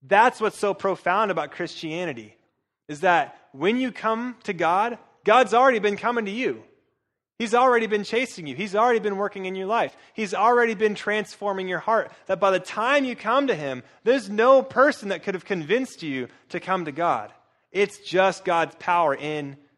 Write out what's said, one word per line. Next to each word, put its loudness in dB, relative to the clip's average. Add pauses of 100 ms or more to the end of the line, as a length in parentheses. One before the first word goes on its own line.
That's 4
what's -2
so 0
profound 0
about -4
Christianity, -8 (520)
is -10
that 2 (160)
when 0
you -2
come -4
to -6
God, 0 (260)
God's 6
already 6
been 0
coming -2
to -6
you. -6 (760)
He's -2
already 4
been -2
chasing -4
you. -10
He's -8
already 2
been -4
working -6
in -6
your -6
life. -2 (160)
He's -6
already 2
been 0
transforming -4
your -4
heart. 0 (160)
That -2
by 4
the 2
time 0
you -4
come 0
to 0
him, -6 (180)
there's 2
no 6
person 2
that -6
could -4
have -8
convinced -4
you -6 (200)
to -8
come -4
to -8
God. -2 (380)
It's -2
just 0
God's 0
power 2
in -8 (220)